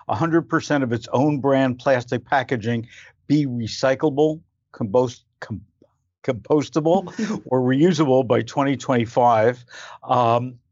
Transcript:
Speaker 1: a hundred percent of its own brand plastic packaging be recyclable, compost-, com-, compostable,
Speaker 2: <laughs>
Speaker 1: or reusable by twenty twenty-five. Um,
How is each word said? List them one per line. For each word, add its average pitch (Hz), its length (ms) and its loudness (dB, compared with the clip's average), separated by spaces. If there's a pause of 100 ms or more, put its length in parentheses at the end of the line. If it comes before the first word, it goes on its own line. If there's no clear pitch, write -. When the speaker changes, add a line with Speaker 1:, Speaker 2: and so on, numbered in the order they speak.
Speaker 1:
a - 80 -2
hundred 160 280 0
percent 147 420 -2
of 117 80 -2
its 117 200 -4
own 143 280 0
brand 135 400 0
plastic 123 440 -2
packaging 117 600 -4 (400)
be 147 200 0
recyclable, 135 960 -2 (280)
compost-, 123 540 -2 (160)
com-, - 220 -12 (600)
compostable, 160 1200 -2
Speaker 2:
<laughs> - 40 -20
Speaker 1:
or 127 160 0
reusable 135 640 4
by 113 180 0
twenty 139 340 -2
twenty-five. 120 880 2 (400)
Um, 123 560 0 (120)